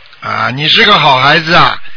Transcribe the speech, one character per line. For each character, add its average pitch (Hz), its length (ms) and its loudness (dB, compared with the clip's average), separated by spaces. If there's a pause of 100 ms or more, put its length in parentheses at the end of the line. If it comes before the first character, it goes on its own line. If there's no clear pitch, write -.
(220)
啊， 110 320 -4
你 147 140 -4
是 214 180 0
个 208 80 2
好 147 240 2
孩 143 220 2
子 165 160 -2
啊， 131 200 2 (220)